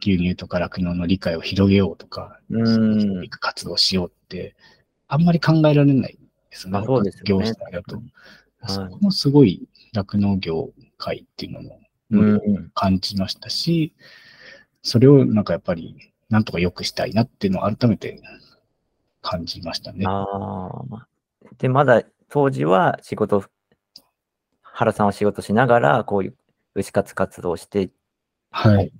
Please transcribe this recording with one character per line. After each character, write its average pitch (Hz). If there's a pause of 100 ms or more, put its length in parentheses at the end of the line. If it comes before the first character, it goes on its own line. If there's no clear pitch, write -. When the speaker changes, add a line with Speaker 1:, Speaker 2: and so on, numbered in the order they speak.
Speaker 1:
牛 95
乳 87
と 90
か 90
酪 87
農 87
の 87
理 92
解 85
を -
広 98
げ 98
よ 95
う -
と -
か、 - (120)
Speaker 2:
う 113
ん。 107
Speaker 1:
活 -
動 85
し -
よ 90
う -
っ -
て、 - (540)
あ 143
ん 170
ま 170
り 165
考 160 (140)
え 147
ら 147
れ 139
な 123
い - (320)
で -
す -
ね。 92
Speaker 2:
ま 101
あ、 107
そ 127
う 104
で 92
す -
よ 98
ね。 104
Speaker 1:
業 113
種 -
だ 87
と。 -
Speaker 2:
確 -
か -
に。 117 (480)
は 98
い。 -
Speaker 1:
そ 92
こ -
も 202
す 147
ご 143
い 87 (240)
酪 104
農 101
業 82 (280)
界 -
っ -
て -
い -
う -
の -
も、 - (300)
Speaker 2:
う 104
ん。 104
Speaker 1:
感 95
じ 101
ま 92
し -
た -
し、 165 (880)
そ -
れ 131
を 139
な 107
ん -
か 92
や 85
っ -
ぱ 90
り、 - (320)
な 110
ん -
と -
か 87
良 90
く -
し -
た -
い 127
な 113
っ -
て -
い 190
う -
の -
を -
改 113
め 98
て - (1000)
感 85
じ 92
ま 80
し -
た -
ね。 95
Speaker 2:
あ 98
ー。 98
で、 131
ま 135
だ 120 (240)
当 139
時 135
は 175
仕 -
事、 196 (1160)
原 110
さ 107
ん 104
は 98
仕 -
事 98
し 104
な 123
が 120
ら、 131
こ 101
う 95
い -
う - (400)
牛 -
活 -
活 -
動 87
し -
て、 98 (600)
Speaker 1:
は -
い。 101
Speaker 2:
は 95
い -
で -